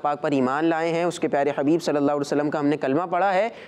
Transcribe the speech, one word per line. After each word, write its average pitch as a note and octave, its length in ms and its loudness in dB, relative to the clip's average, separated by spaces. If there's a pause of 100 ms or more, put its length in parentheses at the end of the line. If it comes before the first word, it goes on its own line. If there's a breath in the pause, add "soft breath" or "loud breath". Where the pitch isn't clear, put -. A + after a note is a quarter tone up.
پاک D3 200 -2
پر D#3 100 0
ایمان C#3 340 2
لائے E3 280 0
ہیں، E3 100 0
اس F3 160 -2
کے D#3+ 80 -2
پیارے C#3+ 300 2
حبیب D#3 260 2
صلی D3+ 140 0
اللہ C#3+ 140 2
علیہ D3 100 0
وسلم D3 280 0
کا D3+ 100 -2
ہم C#3+ 60 -2
نے D3 120 2
کلمہ C#3+ 320 0
پڑھا F#3 240 2
ہے، G#3 160 2 (180 loud breath)